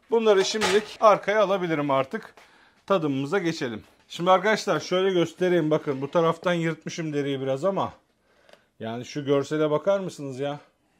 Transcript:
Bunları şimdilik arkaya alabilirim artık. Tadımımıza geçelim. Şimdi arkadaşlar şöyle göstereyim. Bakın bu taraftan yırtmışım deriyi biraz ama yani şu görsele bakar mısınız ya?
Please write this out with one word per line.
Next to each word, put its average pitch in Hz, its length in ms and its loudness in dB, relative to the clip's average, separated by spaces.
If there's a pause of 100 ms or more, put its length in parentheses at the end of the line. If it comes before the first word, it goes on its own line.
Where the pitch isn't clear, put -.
(100)
Bunları 214 340 4
şimdilik 208 560 0
arkaya 208 420 4
alabilirim 170 480 0
artık. 135 440 -2 (520)
Tadımımıza 151 520 0
geçelim. 151 440 -4 (260)
Şimdi 175 220 -2
arkadaşlar 190 500 2
şöyle 185 300 0
göstereyim. 175 600 2
Bakın 147 320 -2
bu 139 80 -6
taraftan 165 420 0
yırtmışım 165 600 -6
deriyi 143 280 -2
biraz 135 240 -4
ama 170 280 -2 (880)
yani 117 240 -8
şu 143 200 -10
görsele 143 460 0
bakar 190 300 0
mısınız 139 400 -10
ya? 143 200 -6 (400)